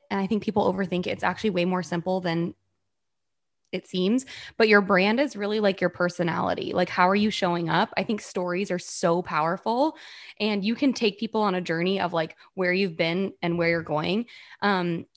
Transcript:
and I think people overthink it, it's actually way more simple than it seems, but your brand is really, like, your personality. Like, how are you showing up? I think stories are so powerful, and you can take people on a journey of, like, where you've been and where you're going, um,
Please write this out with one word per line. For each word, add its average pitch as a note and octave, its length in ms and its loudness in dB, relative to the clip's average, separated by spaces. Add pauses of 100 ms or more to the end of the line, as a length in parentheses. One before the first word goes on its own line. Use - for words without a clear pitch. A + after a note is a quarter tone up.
and G3 120 -2
I F#3+ 60 -2
think G#3 140 0
people G3+ 300 0
overthink F#3 340 -2
it, - 60 -4
it's G3 120 -8
actually F#3 260 -2
way F3 160 0
more F3+ 180 0
simple F3+ 380 -2
than E3+ 320 -2 (1160)
it F3+ 140 -8
seems, G3 400 0 (320)
but A3+ 100 6
your G#3 140 8
brand G3 380 4
is C#4+ 160 0
really, G#3 240 -2
like, G3+ 200 2
your F3+ 120 2
personality. F3 840 -2
Like, F3+ 160 2
how F3+ 180 4
are F#3+ 80 4
you G#3 140 4
showing F3 400 -2
up? F3 260 2
I - 60 -2
think G#3 180 -4
stories F3+ 520 -4
are F3+ 80 -2
so F3 420 0
powerful, F#3+ 760 0 (440)
and G#3 260 0
you A3+ 80 2
can C4 180 2
take G#3+ 280 -2
people A3 220 -2
on G#3 120 2
a F3+ 80 -2
journey F3 400 -2
of, F3 100 -2
like, D#3+ 240 -2 (200)
where F3+ 180 0
you've F#3 240 0
been F3 340 0 (120)
and E3+ 160 0
where E3+ 100 2
you're E3+ 140 0
going, F3 420 -2 (380)
um, F3+ 420 0 (100)